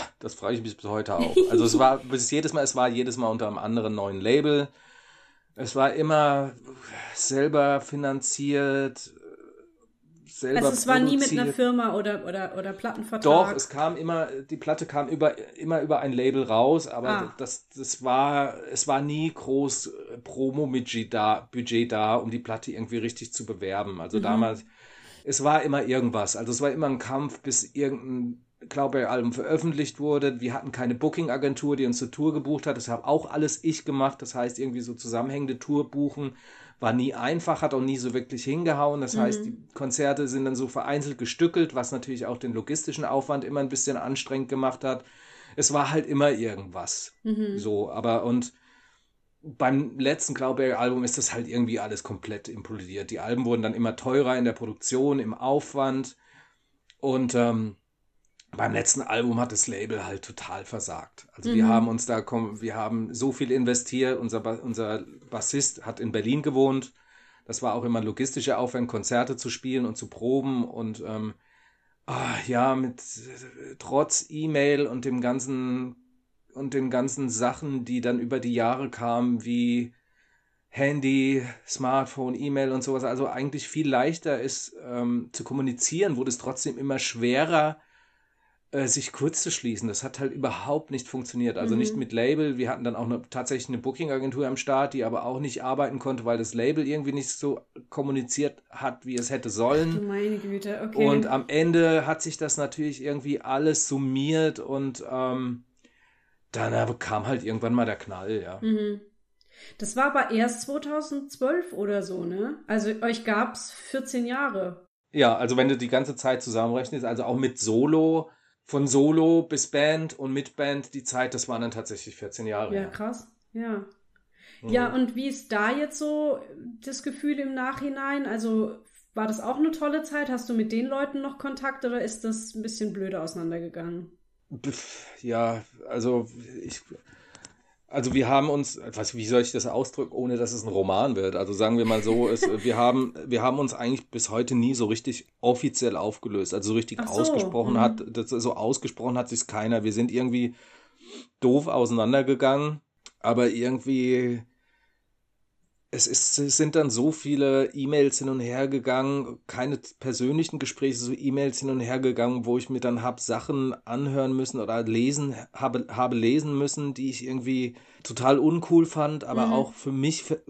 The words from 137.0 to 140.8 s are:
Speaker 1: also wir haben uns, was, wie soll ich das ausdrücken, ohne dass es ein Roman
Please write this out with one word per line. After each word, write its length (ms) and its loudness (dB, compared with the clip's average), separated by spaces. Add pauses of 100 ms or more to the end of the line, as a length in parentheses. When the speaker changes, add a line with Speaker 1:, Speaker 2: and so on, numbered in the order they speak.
Speaker 1:
also 240 -2
wir 160 4
haben 200 6
uns, 300 -2 (140)
was, 220 -6
wie 100 -6
soll 160 6
ich 100 0
das 140 -2
ausdrücken, 480 -4
ohne 240 -2
dass 160 -2
es 100 -8
ein 60 -6
Roman 480 2